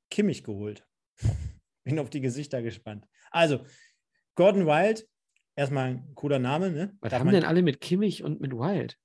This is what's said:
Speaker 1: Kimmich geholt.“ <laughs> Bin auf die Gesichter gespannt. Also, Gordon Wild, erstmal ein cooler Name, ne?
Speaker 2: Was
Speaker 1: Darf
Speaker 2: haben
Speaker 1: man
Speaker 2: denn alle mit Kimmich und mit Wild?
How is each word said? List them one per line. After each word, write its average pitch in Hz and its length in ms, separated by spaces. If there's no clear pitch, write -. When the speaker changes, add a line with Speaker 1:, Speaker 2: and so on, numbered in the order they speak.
Speaker 1:
Kimmich 202 340
geholt.“ 104 420
<laughs> - 680
Bin 147 140
auf 143 120
die 147 100
Gesichter 131 420
gespannt. 107 440
Also, 156 340
Gordon 190 300
Wild, 190 420
erstmal 135 360
ein 127 240
cooler 143 240
Name, 151 320
ne? 170 300
Speaker 2:
Was - 100
Speaker 1:
Darf 127 100
Speaker 2:
haben 147 60
Speaker 1:
man 196 80
Speaker 2:
denn 175 100
alle 175 180
mit 151 180
Kimmich 190 440
und 156 160
mit 135 120
Wild? 131 520